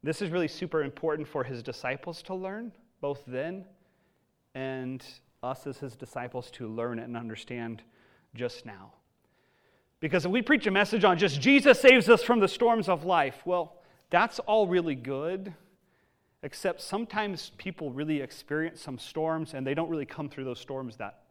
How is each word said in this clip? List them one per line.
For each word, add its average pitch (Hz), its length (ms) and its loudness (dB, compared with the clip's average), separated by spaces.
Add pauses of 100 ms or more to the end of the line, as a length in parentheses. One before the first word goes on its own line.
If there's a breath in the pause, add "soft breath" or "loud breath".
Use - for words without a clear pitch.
This 156 180 -4
is 196 100 -4
really 170 180 0
super 160 340 -4
important 151 460 -4
for 135 160 -4
his 120 180 -10
disciples 135 600 -8
to 190 120 -10
learn, 196 380 -8 (280)
both 143 260 -6
then 160 380 -8 (920)
and 131 500 -8 (380)
us 127 240 -8
as 139 120 -10
his 127 160 -12
disciples 123 560 -10
to 120 180 -12
learn 117 300 -4
and 120 180 -10
understand 113 680 -10 (520 soft breath)
just 120 320 -8
now. 98 260 -18 (1080)
Because 160 240 0
if 180 60 0
we 226 100 2
preach 254 260 2
a 208 40 2
message 202 340 2
on 180 140 8
just 147 220 2
Jesus 277 380 8
saves 254 300 10
us 233 140 8
from 240 180 4
the 196 80 6
storms 226 400 2
of 165 160 0
life, 160 400 2
well, 175 380 -4 (260 soft breath)
that's 196 300 4
all 214 280 2
really 170 280 0
good, 151 580 -6 (880)
except - 380 -6
sometimes 208 760 -6
people 160 320 -8
really 151 320 -4
experience 156 580 -6
some 131 180 -10
storms 160 540 -4
and 135 140 -6
they 139 80 0
don't 165 160 -2
really 151 160 -4
come 147 240 -8
through 135 140 -10
those 131 140 -6
storms 131 380 -10
that 104 340 -12